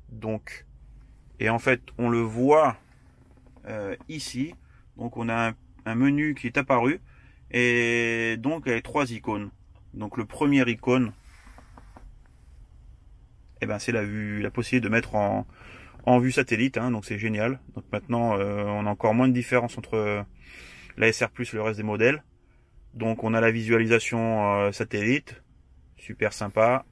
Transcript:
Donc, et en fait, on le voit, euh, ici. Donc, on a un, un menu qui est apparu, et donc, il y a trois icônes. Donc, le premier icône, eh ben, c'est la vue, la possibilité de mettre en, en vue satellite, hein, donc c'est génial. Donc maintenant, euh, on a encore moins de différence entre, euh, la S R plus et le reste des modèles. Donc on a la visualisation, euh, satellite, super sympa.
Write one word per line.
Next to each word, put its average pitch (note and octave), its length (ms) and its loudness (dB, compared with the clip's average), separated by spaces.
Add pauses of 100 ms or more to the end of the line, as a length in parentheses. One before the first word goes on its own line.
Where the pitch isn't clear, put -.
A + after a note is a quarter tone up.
(120)
Donc, A2 560 -10 (720)
et G#2 100 0
en A#2 80 2
fait, B2 240 0 (160)
on A#2+ 120 0
le A#2 120 2
voit, B2+ 560 4 (880)
euh, G#2 300 -8 (140)
ici. D3 440 -8 (420)
Donc, A#2 220 -10
on A#2 100 -4
a A2+ 220 -2
un, A2 40 -8 (320)
un A2+ 100 -6
menu C#3+ 400 2
qui - 100 -12
est A#2 120 -4
apparu, C3+ 440 2 (480)
et A#2 880 2
donc, A#2 300 -4
il B2+ 60 0
y - 20 2
a A2+ 60 -4
trois C#3 300 -2
icônes. G#2 380 -6 (460)
Donc, G#2 220 -8
le A2 80 -4
premier C#3 440 2
icône, A#2+ 440 0 (2500)
eh - 40 -4
ben, G#2+ 140 -6
c'est - 120 -4
la A2+ 120 0
vue, G#2 380 -4
la G2+ 100 -4
possibilité A#2+ 360 0
de G2 40 -2
mettre A#2 240 0
en, G#2 320 0 (580)
en B2 140 6
vue B2+ 120 2
satellite, B2+ 460 0
hein, A#2+ 140 -2
donc A2 140 -4
c'est G#2 120 -6
génial. A2 420 -2 (160)
Donc - 160 -14
maintenant, A#2 460 0
euh, G2+ 280 -2
on G#2 200 -4
a G#2 40 0
encore G#2+ 240 2
moins B2+ 140 4
de C3 60 4
différence A#2+ 440 0
entre, - 180 -8
euh, G#2 260 0 (760)
la A2 100 4
S A2+ 160 2
R A2+ 60 -2
plus - 240 -8
et A2+ 40 -6
le G#2+ 60 -2
reste G#2+ 140 -2
des G#2+ 60 -8
modèles. A2 400 2 (720)
Donc A2+ 300 -2
on A2+ 100 0
a A2+ 80 4
la A2+ 100 4
visualisation, A2+ 1040 2
euh, G2+ 180 2
satellite, G#2+ 720 -4 (540)
super - 360 -6
sympa. A2 580 2